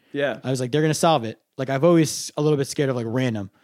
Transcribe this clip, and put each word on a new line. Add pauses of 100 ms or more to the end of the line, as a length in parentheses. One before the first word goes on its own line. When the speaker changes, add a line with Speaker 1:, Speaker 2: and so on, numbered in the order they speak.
(120)
Speaker 1:
Yeah.
Speaker 2:
I
was
like,
"They're
gonna
solve
it." (200)
Like,
I've
always
a
little
bit
scared
of,
like,
random. (140)